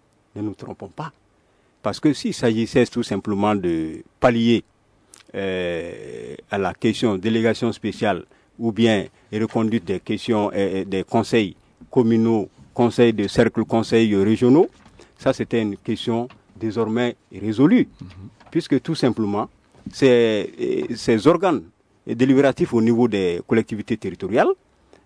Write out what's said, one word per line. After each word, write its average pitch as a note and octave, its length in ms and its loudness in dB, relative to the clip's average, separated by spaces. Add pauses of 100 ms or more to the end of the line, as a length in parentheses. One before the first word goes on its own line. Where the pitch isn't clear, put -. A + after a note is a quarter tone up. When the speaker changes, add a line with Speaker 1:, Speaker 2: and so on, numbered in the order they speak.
(360)
Speaker 1:
Ne G#2+ 60 -10
nous G#2 140 -8
trompons - 340 -16
pas. D3+ 220 -12 (680)
Parce G2+ 180 -4
que D#3 140 2
s'il G#3 200 -6
s'agissait A2+ 520 0
tout A#2 180 -4
simplement G#2 520 -2
de E2 480 -4 (160)
pallier, A#2 440 4 (720)
euh, E2+ 1000 -8 (140)
à G#2 80 -4
la F#2 160 -2
question A2 420 0
délégation A2+ 560 0
spéciale G#2 540 -4 (320)
ou A2+ 140 -2
bien A2 340 2 (260)
reconduite A2 540 -2
des F#2 140 -4
questions, G#2+ 540 -2
euh, F#2+ 300 -2
des F#2+ 200 -4
conseils A2 520 0 (360)
communaux, A2+ 580 2 (240)
conseils A#2 400 4
de G2+ 140 -2
cercle, A2+ 360 0
conseils A2+ 520 0
régionaux, A#2+ 540 4 (480)
ça - 140 -2
c'était A#2 300 -4
une G2+ 160 -4
question A#2 500 -4 (280)
désormais A2+ 600 -2 (160)
résolue. A2+ 560 2 (140)
Speaker 2:
Mhm. F#2 60 -18 (440)
Speaker 1:
Puisque D3 300 -2
tout E3 140 -6
simplement, G#2+ 540 -2 (420)
ces, A#2 640 2
eh, - 380 -4
ces A2 320 0
organes E3 360 2 (420)
délibératifs C3 680 2
au A#2 80 2
niveau A#2 260 4
des F#2 400 0
collectivités A2 500 -2
territoriales, G2+ 520 -2 (560)